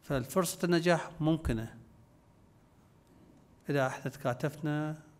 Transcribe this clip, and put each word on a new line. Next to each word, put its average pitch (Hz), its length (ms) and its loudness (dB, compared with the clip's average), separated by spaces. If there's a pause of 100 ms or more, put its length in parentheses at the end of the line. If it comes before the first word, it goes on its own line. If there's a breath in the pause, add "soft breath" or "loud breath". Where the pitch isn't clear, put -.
فالفرصة 165 600 -2
النجاح 170 540 4
ممكنة 151 580 0 (1900)
إذا 139 180 4
احنا 131 240 -4
تكاتفنا 151 880 -2 (200)